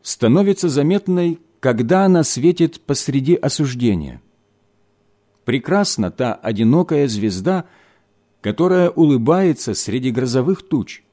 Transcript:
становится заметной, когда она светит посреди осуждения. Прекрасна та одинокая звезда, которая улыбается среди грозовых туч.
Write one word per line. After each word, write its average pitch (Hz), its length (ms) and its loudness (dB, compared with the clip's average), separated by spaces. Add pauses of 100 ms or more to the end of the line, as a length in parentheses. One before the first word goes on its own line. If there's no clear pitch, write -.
становится 180 640 0
заметной, 170 720 0 (200)
когда 127 440 0
она 180 200 4
светит 165 560 0
посреди 139 540 -2
осуждения. 120 880 -2 (1200)
Прекрасна 127 640 -2
та 123 240 -4
одинокая 143 720 0
звезда, 110 600 -2 (760)
которая 175 500 0
улыбается 151 840 2
среди 127 360 -4
грозовых 127 560 -2
туч. - 360 -4 (100)